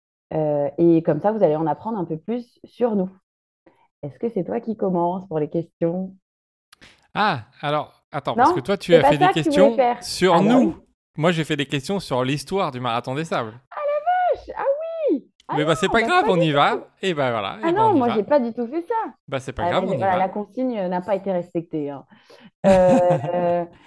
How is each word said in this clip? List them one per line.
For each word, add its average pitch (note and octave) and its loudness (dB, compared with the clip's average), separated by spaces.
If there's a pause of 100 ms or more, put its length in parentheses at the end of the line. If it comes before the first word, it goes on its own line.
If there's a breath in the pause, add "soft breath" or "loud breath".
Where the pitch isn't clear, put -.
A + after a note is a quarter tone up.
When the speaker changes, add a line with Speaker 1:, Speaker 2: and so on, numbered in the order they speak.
(320)
Speaker 1:
Euh, D3 -2
et E3+ 6
comme D3+ 0
ça, G#3 0
vous G#3+ -2
allez D#3 4
en D#3+ -2
apprendre G#3 -4
un E3+ -4
peu D#3+ -8
plus A#3+ -10
sur A#3 -4
nous. F#3+ 0 (960 soft breath)
Est-ce - -14
que A#3 -2
c'est F3+ -4
toi A3 -6
qui A3+ -6
commence F3+ -2
pour D#3 -4
les D3+ -4
questions ? F3 -4 (1000 soft breath)
Speaker 2:
Ah, F3 -2 (140)
alors, D3 -4
attends, - -4
Speaker 1:
Non, A#3+ 4
Speaker 2:
parce E4 6
que F4+ -2
toi, G3+ -2
tu - -2
Speaker 1:
c'est - 10
Speaker 2:
as - 4
Speaker 1:
pas - 6
Speaker 2:
fait - 2
des F#4 2
Speaker 1:
ça F#4+ 6
que E4 0
tu D#4+ 0
voulais C#4 2
Speaker 2:
questions C#4 6
Speaker 1:
faire. A#3+ 0
Speaker 2:
sur F3+ 2
Speaker 1:
Ah E3+ 6
bah F#3+ 2
Speaker 2:
nous. B3 4
Speaker 1:
oui. D#3 -6 (440)
Speaker 2:
Moi, D#3+ 2
j'ai D#3+ 0
fait D#3 -2
des C#3 -2
questions E3 -4
sur B2+ -2
l'histoire D3+ -2
du B2+ -8
Marathon B2 -4
des D#3+ -6
Sables. B2 -4 (180)
Speaker 1:
Ah - -16
la D5+ -2
vache ! - -18
Ah - -6 (460)
oui ! C#4+ -4 (180)
Ah C#4+ -6
Speaker 2:
Mais D3+ 2
bah, D#3+ 2
Speaker 1:
non, D3+ -2
Speaker 2:
c'est F#3+ 0
pas A3+ 0
Speaker 1:
bah, A3+ 0
Speaker 2:
grave, F#3 2
Speaker 1:
pas G#3+ 2
Speaker 2:
on F3+ 2
Speaker 1:
du E3 4
Speaker 2:
y D#3 0
va. D#3+ 2
Speaker 1:
tout. - -16 (180)
Speaker 2:
Et F#3+ 0
bah C#3 0
voilà, A2+ -2
Speaker 1:
Ah E4 -2
Speaker 2:
et E4+ 2
bah, G4+ -2
Speaker 1:
non, A4 4
Speaker 2:
on G4+ 4
y - 4
Speaker 1:
moi, A#3+ 2
Speaker 2:
va. A3 0
Speaker 1:
j'ai G#3+ 0
pas C#4 2
du A#3 -6
tout A#3+ -6
fait D4+ -8
ça. G4+ -6 (160)
Speaker 2:
Bah, C#3 -4
c'est B2+ -12
pas - -6
Speaker 1:
Ah, F3 0
Speaker 2:
grave, F#3 0
Speaker 1:
mais F#3+ -2
Speaker 2:
on - -2
y F#3 -2
Speaker 1:
voilà, F#3+ 0
Speaker 2:
va. F3+ 2
Speaker 1:
la F#3+ 0
consigne, A3+ -6
euh, F3+ -2
n'a F3+ -4
pas G#3 -4
été F#3+ -4
respectée, E3 -6
hein. C#3 -14 (280 loud breath)
Speaker 2:
<laughs> - -12
Speaker 1:
Euh... F3 2 (200 loud breath)